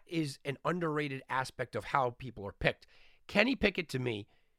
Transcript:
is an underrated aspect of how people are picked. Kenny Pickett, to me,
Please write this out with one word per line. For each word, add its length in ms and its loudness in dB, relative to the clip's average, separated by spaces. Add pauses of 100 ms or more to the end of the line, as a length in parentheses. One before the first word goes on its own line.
is 380 -2
an 200 -4
underrated 640 -2
aspect 480 -4
of 80 -4
how 340 2
people 280 -10
are 60 -8
picked. 340 0 (400)
Kenny 300 4
Pickett, 340 2
to 80 -2
me, 280 -2 (320)